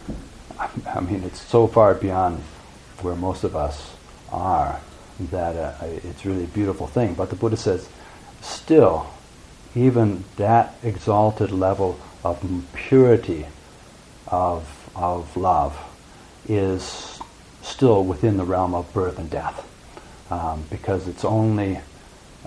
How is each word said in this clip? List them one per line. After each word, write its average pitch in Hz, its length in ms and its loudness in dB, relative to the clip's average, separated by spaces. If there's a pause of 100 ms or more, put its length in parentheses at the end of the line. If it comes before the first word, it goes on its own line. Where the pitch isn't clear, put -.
(580)
I - 420 -8
mean, 92 240 -4
it's 87 160 -12
so 117 260 4
far 107 280 6
beyond 92 480 -2 (600)
where 90 140 -4
most 90 280 -4
of 76 120 -2
us 73 380 -6 (360)
are 90 500 -2 (380)
that, 85 380 -4
uh, 78 280 -8
it's 85 400 -10
really 95 200 -2
a 82 40 -8
beautiful 98 380 -4
thing. 110 280 -2
But 104 160 -4
the 95 60 -8
Buddha 110 200 0
says, 92 320 -2 (520)
still, 113 640 4 (680)
even 117 500 4 (120)
that 113 460 4
exalted 107 680 0
level 95 480 0 (260)
of 87 200 -4
m-, 90 300 -4
purity 113 720 4 (840)
of, 87 640 -4
of 87 420 -4
love 80 420 0 (680)
is 95 720 -4 (420)
still 107 420 4
within 95 320 2
the 95 80 -2
realm 90 300 0
of 87 180 -6
birth 90 260 -2
and 82 120 -10
death, - 360 -8 (640)
um, 80 400 -6
because - 360 -4
it's 87 180 -8
only, 104 560 2 (680)